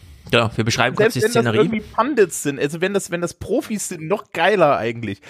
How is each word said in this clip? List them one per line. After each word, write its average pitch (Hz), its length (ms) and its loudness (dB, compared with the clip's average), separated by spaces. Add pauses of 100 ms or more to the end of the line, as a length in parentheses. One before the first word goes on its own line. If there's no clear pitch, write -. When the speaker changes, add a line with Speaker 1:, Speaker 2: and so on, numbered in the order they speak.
(300)
Speaker 1:
Genau, 117 240 2
wir 113 100 -2
beschreiben 117 300 0
kurz 220 200 2
Speaker 2:
Selbst - 20 -8
Speaker 1:
die 123 60 0
Speaker 2:
wenn 233 220 2
das 233 80 2
Speaker 1:
Szenerie. 220 60 0
Speaker 2:
irgendwie 220 220 2
Pundits 226 640 -2
sind, 143 160 -4
also 151 200 -2
wenn 190 140 -2
das, 190 160 -4
wenn 175 100 -4
das 175 140 -6
Profis 220 540 -4
sind, 160 180 -10
noch 196 240 -4
geiler 165 460 4
eigentlich. 113 540 -4